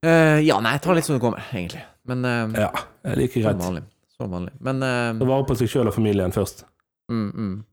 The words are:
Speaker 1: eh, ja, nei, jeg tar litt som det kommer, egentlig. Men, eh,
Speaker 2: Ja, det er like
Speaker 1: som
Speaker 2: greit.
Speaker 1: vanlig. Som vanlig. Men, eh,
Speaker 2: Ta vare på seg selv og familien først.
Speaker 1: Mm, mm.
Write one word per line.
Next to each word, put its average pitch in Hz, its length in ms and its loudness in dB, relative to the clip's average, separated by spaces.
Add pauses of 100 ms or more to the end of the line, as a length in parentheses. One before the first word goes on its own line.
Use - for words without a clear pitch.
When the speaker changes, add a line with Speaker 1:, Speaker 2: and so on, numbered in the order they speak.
Speaker 1:
eh, 160 400 6
ja, 151 180 4
nei, 113 140 2
jeg - 80 -4
tar 175 140 4
litt 160 100 -2
som 147 80 0
det 117 80 0
kommer, 117 180 -2 (100)
egentlig. 90 300 -8 (260)
Men, 127 160 -4
eh, 113 420 -2
Speaker 2:
Ja, - 40 -2 (340)
det 127 80 -2
er 139 80 0
like 127 120 0
Speaker 1:
som 117 100 0
Speaker 2:
greit. 101 200 2
Speaker 1:
vanlig. 90 200 -4 (340)
Som 110 140 -8
vanlig. 90 300 -6
Men, 131 220 -4
eh, 120 360 -2
Speaker 2:
Ta 123 60 0
vare 131 200 2
på 131 120 -2
seg 113 120 0
selv 120 200 2
og - 60 -2
familien 101 380 2
først. - 320 -4 (460)
Speaker 1:
Mm, 107 240 -4
mm. 104 380 -6